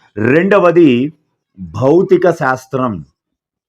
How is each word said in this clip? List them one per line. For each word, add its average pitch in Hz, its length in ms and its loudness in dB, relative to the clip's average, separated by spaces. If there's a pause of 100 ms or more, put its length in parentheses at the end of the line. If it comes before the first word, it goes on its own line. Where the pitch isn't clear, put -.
(160)
రెండవది 160 960 2 (460)
భౌతిక 165 720 0
శాస్త్రం, 127 760 -6 (640)